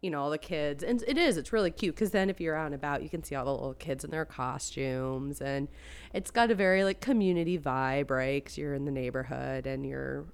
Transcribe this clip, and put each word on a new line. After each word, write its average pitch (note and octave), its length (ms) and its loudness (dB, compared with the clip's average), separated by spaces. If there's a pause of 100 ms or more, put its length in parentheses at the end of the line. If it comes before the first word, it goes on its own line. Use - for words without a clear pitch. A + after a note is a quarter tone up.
you F#3 80 -2
know, D3 120 0
all D3 100 2
the D#3 60 0
kids, D3 460 -2
and A#3 220 0
it C4+ 140 2
is, D4 180 6
it's - 160 -6
really G#3 160 4
cute, E3 260 -2
'cause G3+ 160 0
then G3 180 4
if F#3 120 -2
you're D#3+ 140 0
out D#3 120 -2
and C#3+ 80 -4
about, C#3+ 280 -2
you D3+ 60 -8
can E3 140 -6
see - 120 -6
all C3+ 100 -2
the C#3 60 2
little C3+ 240 -2
kids C#3 300 -4
in D3 60 -10
their D#3 140 -2
costumes, C3 1160 -2
and C#3 260 -2 (460)
it's G3+ 180 -4
got A#3 180 6
a A3+ 60 4
very, F#3+ 300 6
like, G3 160 0
community F3+ 580 4
vibe, C3+ 500 0
right? C3+ 360 2
'Cause - 120 -14
you're D3 160 -4
in C#3 120 -2
the D3 60 -2
neighborhood, C3 760 -4
and C3+ 180 -4
you're, C3+ 480 -4